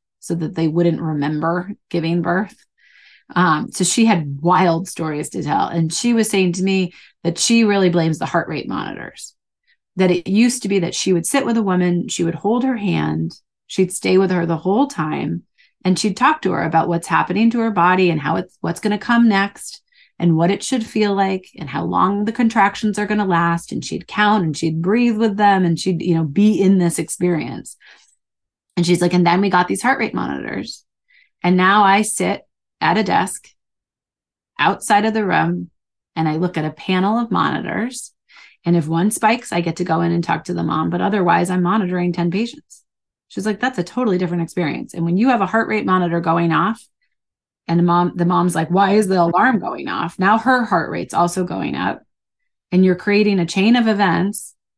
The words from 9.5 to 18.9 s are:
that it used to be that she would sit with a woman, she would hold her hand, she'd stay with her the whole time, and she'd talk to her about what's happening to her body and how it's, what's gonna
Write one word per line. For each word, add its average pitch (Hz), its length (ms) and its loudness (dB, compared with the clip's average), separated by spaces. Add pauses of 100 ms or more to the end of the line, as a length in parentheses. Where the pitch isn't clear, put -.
that 185 140 4
it 175 160 -2
used 233 340 2
to 202 80 -6
be 196 100 2
that 170 160 -2
she - 160 -2
would 170 140 2
sit - 200 0
with 233 120 0
a 220 60 0
woman, 180 440 0
she - 160 -4
would 165 120 -2
hold 226 280 0
her 262 140 0
hand, 160 560 -2 (340)
she'd 185 240 0
stay 185 260 0
with 190 140 2
her 175 140 0
the 165 120 -2
whole 208 300 0
time, 160 560 -6 (400)
and 185 160 2
she'd 202 160 -2
talk 302 280 2
to 185 80 0
her 170 120 -2
about 165 240 0
what's 170 200 -2
happening 180 420 2
to 233 100 -2
her 226 120 -2
body 185 380 4
and 156 120 -2
how 156 140 -2
it's, 185 260 -8
what's 165 180 -6
gonna 208 180 -2